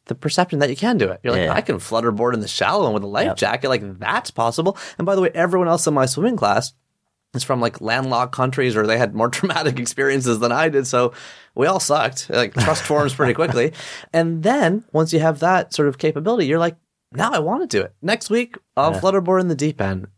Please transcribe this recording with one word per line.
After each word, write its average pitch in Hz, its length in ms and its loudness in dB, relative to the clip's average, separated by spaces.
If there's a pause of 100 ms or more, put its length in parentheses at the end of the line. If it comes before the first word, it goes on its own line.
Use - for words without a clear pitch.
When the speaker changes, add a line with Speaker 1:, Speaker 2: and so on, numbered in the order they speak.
Speaker 1:
the - 80 -6
perception 170 440 -2
that 143 100 2
you 131 80 -4
can 226 220 0
do 104 100 2
it. 92 140 -8
You're 120 100 0
like, 95 120 0
Speaker 2:
Yeah. 80 100 0
Speaker 1:
"I - 80 -2
can - 140 -2
flutterboard 113 580 0
in 113 60 -2
the 107 80 -6
shallow 170 360 0
and 113 100 0
with 104 80 -2
a 101 40 -8
life 110 220 -2
Speaker 2:
Yep. - 80 -4
Speaker 1:
jacket. 131 320 -2
Like, 101 300 -4
that's 131 320 -4
possible." 160 460 0 (220)
And 175 80 -4
by 196 80 0
the 190 80 2
way, 175 120 2
everyone 175 340 2
else 165 180 0
in 156 80 2
my 135 100 2
swimming 185 320 0
class 107 380 0 (580)
is 127 120 -6
from, 123 180 -2
like, 117 180 -2
landlocked 127 520 0
countries, 131 440 0
or 107 100 2
they 113 120 2
had 107 160 0
more 110 140 2
<laughs> 123 80 -6
traumatic 156 440 -2
experiences 127 600 0
than 120 120 0
I 156 160 2
did. 139 180 0
So 123 280 0 (400)
we 123 120 2
all 190 140 0
sucked. 135 480 -2
Like, 113 260 0
trust 143 280 0
forms 147 320 0
pretty 135 200 2
quickly. 147 380 0 (200)
Speaker 2:
<laughs> - 200 -20
Speaker 1:
And 165 300 0
then 214 500 2
once 160 220 2
you 160 60 4
have 156 200 2
that 180 320 2
sort 147 160 2
of 131 80 0
capability, 160 500 0
you're 151 120 2
like, 170 180 0 (360)
"Now 190 200 -2
I 220 60 2
wanna 208 280 -2
do 101 140 0
it. 95 220 -4
Next 214 260 -2
week, 233 280 -2 (200)
I'll 147 160 4
Speaker 2:
Yeah. 190 80 -4
Speaker 1:
flutterboard 185 400 2
in 185 80 0
the 160 60 0
deep 147 260 -2
end." 95 380 -4